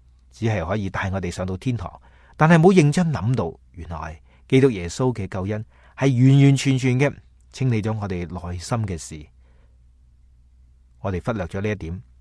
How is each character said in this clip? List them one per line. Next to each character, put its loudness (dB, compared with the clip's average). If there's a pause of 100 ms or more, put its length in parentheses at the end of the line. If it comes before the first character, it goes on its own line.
(320)
只 -8
係 -2
可 -4
以 -4
帶 -6
我 -4
哋 -6
上 -8
到 -6
天 -4
堂， -12 (460)
但 4
係 8
冇 6
認 6
真 0
諗 -2
到， -4 (200)
原 -14
來 -12 (280)
基 4
督 4
耶 -6
穌 -4
嘅 -8
救 -8
恩 -6 (320)
係 4
完 8
完 6
全 0
全 0
嘅 0 (360)
清 -2
理 0
咗 -4
我 -6
哋 -6
內 -10
心 -6 (100)
嘅 -6
事。 -14 (1800)
我 -6
哋 -6
忽 -6
略 -6
咗 -8
呢 -4
一 -4
點， -10 (180)